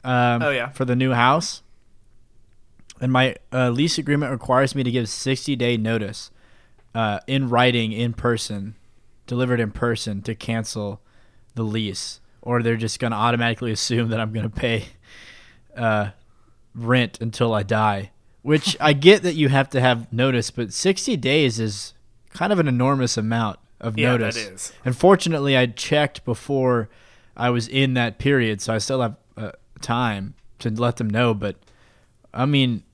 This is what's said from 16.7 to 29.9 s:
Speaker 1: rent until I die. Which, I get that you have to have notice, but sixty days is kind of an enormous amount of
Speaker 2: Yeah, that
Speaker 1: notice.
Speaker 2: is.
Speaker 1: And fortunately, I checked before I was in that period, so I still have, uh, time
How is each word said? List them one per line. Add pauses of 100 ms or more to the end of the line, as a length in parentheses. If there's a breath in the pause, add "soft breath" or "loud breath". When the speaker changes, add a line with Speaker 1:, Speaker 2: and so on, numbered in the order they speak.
Speaker 1:
rent
until
I
die. (320)
Which,
I
get
that
you
have
to
have
notice,
but
sixty
days
is (400)
kind
of
an
enormous
amount (220)
of
Speaker 2:
Yeah,
that
Speaker 1:
notice.
Speaker 2:
is. (120)
Speaker 1:
And
fortunately,
I
checked
before (460 soft breath)
I
was
in
that
period,
so
I
still
have, (180)
uh, (300)
time (240)